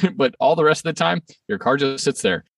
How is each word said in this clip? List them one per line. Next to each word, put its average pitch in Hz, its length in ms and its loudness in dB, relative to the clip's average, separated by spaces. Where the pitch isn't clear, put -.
<laughs> - 60 -14
But 131 240 0
all 143 160 4
the 160 80 2
rest 151 200 2
of 160 100 -4
the - 40 -14
time, 170 240 0
your 170 120 -6
car - 180 0
just 135 260 -2
sits - 200 -2
there. 90 220 -2